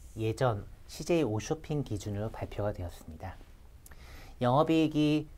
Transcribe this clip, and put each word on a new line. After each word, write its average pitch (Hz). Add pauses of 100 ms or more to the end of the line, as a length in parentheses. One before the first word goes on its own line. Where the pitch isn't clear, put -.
(160)
예전 110 (220)
씨제이 165
오쇼핑 131
기준으로 104
발표가 104
되었습니다. 87 (1040)
영업이익이 151